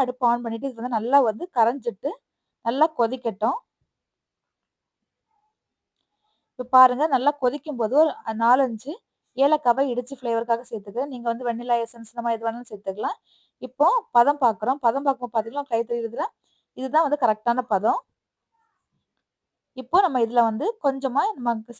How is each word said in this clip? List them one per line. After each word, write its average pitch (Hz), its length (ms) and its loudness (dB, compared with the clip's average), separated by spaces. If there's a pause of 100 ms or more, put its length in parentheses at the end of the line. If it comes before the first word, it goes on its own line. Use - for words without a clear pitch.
அடுப்பை 254 300 0
on 240 120 -4
பண்ணிட்டு 226 260 -6
இது 226 100 -12
வந்து 247 180 -4
நல்லா 254 220 2 (100)
வந்து 247 160 -8 (120)
கரைஞ்சிட்டு 233 540 0 (560)
நல்லா 277 200 2 (120)
கொதிக்கட்டும். 226 580 -2 (3000)
இப்ப 247 240 -10
பாருங்க, 254 300 6 (100)
நல்லா 269 160 2 (100)
கொதிக்கும் 262 400 -2
போது 220 220 0
ஒரு 302 100 0 (300)
நாலஞ்சு 254 480 2 (520)
ஏலக்காவை 285 380 2 (100)
இடிச்சு 247 260 -6
ஃப்ளேவருக்காக 233 500 -2
சேர்த்துக்கிறேன். 220 440 -6
நீங்க 240 180 -10
வந்து 240 160 -6
வெண்ணிலா 240 280 -2 (100)
எசன்ஸ் 226 280 -14
இந்த 233 120 -8
மாதிரி 233 120 0
எது 226 100 -8
வேணாலும் 240 240 -6
சேர்த்துக்கலாம். 202 460 -6 (500)
இப்போ 294 200 0 (300)
பதம் 277 280 4
பார்க்குறோம். 233 400 0
பதம் 254 220 0
பார்க்கும்போது 247 280 -2
பார்த்தீங்கன்னா 240 380 -4
கை 226 80 0 (100)
தெரியுதுல, 233 340 -4 (520)
இதுதான் 262 300 0
வந்து 285 180 0
கரெக்டான 233 480 0
பதம். 220 280 0 (1800)
இப்போ 262 300 0
நம்ம 262 200 0
இதுல 240 220 2
வந்து 226 200 -2 (180)
கொஞ்சமா 269 380 0 (120)
நமக்கு 233 440 -6